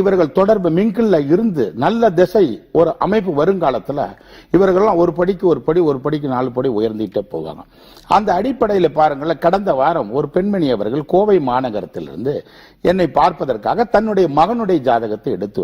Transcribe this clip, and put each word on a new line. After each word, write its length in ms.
இவர்கள் 340
தொடர்பு 400
மிங்கிள்ல 420
இருந்து 320
நல்ல 340
திசை 260
ஒரு 120
அமைப்பு 340
வருங்காலத்துல 640
இவர்கள்லாம் 460
ஒரு 160
படிக்கு 340
ஒரு 140
படி, 240
ஒரு 160
படிக்கு 300
நாலு 220
படி 200
உயர்ந்துகிட்டே 460
போவாங்க. 320
அந்த 200
அடிப்படையில 600
பாருங்களேன், 480
கடந்த 220
வாரம் 380
ஒரு 180
பெண்மணி 400
அவர்கள் 380
கோவை 220
மாநகரத்திலிருந்து 840
என்னை 180
பார்ப்பதற்காக 800
தன்னுடைய 300
மகனுடைய 400
ஜாதகத்தை 480
எடுத்து 260